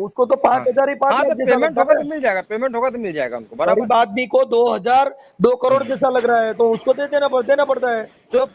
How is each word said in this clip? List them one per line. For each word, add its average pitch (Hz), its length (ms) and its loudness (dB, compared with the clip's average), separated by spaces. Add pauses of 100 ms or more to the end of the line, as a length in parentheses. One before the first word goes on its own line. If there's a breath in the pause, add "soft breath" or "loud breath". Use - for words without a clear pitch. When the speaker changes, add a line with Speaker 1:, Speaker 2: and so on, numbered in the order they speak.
Speaker 1:
उसको 247 240 -2
तो 262 100 0
Speaker 2:
हाँ। 262 140 -2
Speaker 1:
पाँच 247 180 0
हजार 269 220 0
ही, 285 60 -4
पाँच 269 180 0
हजार 277 120 0
Speaker 2:
हाँ, 226 100 0
तो 233 40 -6
Speaker 1:
जैसा 269 160 2
Speaker 2:
पेमेंट 262 80 0
Speaker 1:
लगता 302 180 0
Speaker 2:
होगा 285 120 4
Speaker 1:
है। 302 100 0
Speaker 2:
तो 294 60 -10
मिल 311 120 -6
जाएगा, 196 200 -2
पेमेंट 233 340 -6
होगा 247 140 -2
तो 240 80 -8
मिल 202 160 -6
जाएगा 127 240 -6
उनको, 113 180 -16
बराबर? 180 240 0
Speaker 1:
गरीब 233 140 0
आदमी 233 320 0
को 262 200 2
दो 233 160 2 (120)
हजार, 240 360 2 (320 loud breath)
दो 240 140 4
करोड़ 262 280 2
जैसा 262 260 -2
लग 254 160 0
रहा 233 160 2
है, 220 120 -2
तो 226 160 2
उसको 226 240 0
दे 285 140 -6
देना 285 200 0
पड़-, 254 180 -2
देना 277 200 2
पड़ता 254 260 -2
है। 220 120 -4 (280)
Speaker 2:
तो 262 240 2